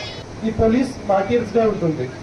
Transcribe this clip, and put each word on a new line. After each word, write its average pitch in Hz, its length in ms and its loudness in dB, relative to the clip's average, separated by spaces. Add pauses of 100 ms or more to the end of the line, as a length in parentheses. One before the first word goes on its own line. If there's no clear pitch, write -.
(480)
ఈ - 20 -2
పోలీస్ 226 400 4 (160)
మార్టిర్స్ 202 480 0
డే 226 60 6
ఉంటుంది. 160 500 0 (120)